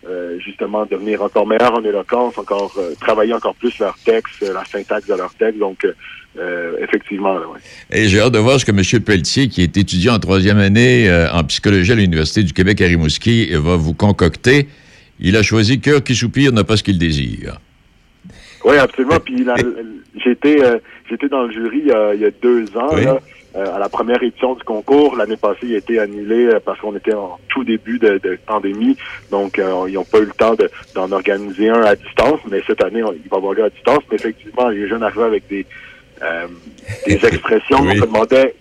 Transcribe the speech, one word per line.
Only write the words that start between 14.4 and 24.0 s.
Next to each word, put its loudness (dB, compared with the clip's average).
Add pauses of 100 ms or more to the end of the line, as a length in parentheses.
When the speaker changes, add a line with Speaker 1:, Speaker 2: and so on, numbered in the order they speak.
Speaker 2:
Il 0
a 4
choisi 2
Cœur 2
qui -2
soupire 0
n'a 2
pas 2
ce -2
qu'il 0
désire. -4 (1040)
Speaker 1:
Oui, 6
absolument. 2
Puis -4
la, 0 (320)
Speaker 2:
<laughs> -16
Speaker 1:
j'étais, 4
euh, 4 (320)
j'étais -4
dans -2
le -4
jury, -4
euh, 2
il -4
y 0
a 2 (100)
deux 2 (120)
ans, -2
Speaker 2:
Oui. 2
Speaker 1:
là, 2 (360)
euh, -6
à -6
la -4
première -2